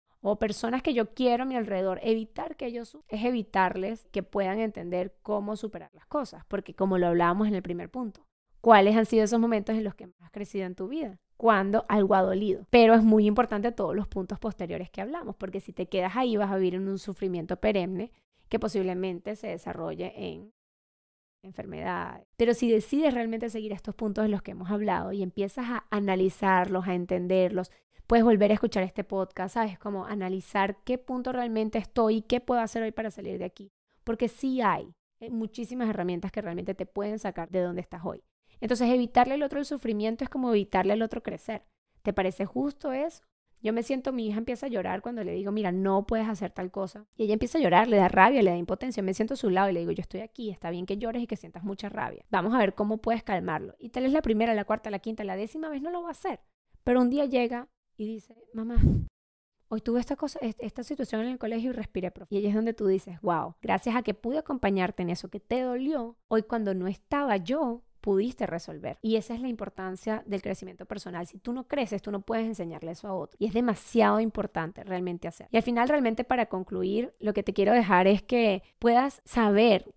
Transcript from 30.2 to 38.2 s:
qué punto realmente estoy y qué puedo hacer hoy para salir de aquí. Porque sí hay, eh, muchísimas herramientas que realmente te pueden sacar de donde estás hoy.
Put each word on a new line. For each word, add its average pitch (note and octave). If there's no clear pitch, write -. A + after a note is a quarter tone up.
qué B3+
punto B3+
realmente A3+
estoy A3
y A3
qué A#3+
puedo B3
hacer A3+
hoy A3
para A3
salir F#3
de F3+
aquí. G3
Porque A3+
sí C4
hay, G3
eh, A#3
muchísimas A3+
herramientas F3+
que G#3
realmente F3
te F#3
pueden G#3
sacar F3
de F#3
donde F3
estás E3+
hoy. -